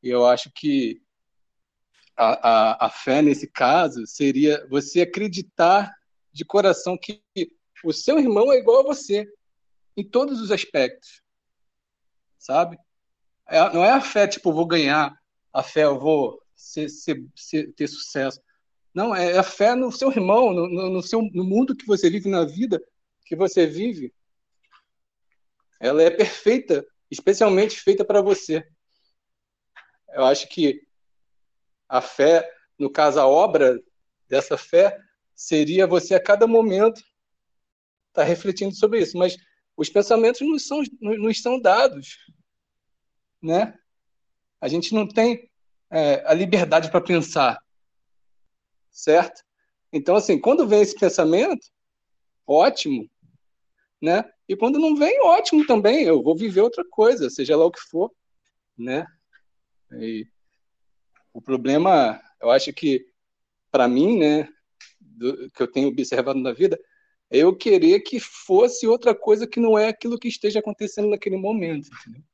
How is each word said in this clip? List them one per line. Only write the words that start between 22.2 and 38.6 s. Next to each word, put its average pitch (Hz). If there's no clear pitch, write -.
na 180
vida 180
que -
você 180
vive. 160
Ela 143
é 165
perfeita, 208
especialmente 202
feita 196
pra 208
você. 185
Eu 135
acho 139
que -
a 127
fé, 156
no 139
caso, 147
a 139
obra 147
dessa 135
fé, 190
seria 160
você 170
a 185
cada 208
momento 226
tá -
refletindo 190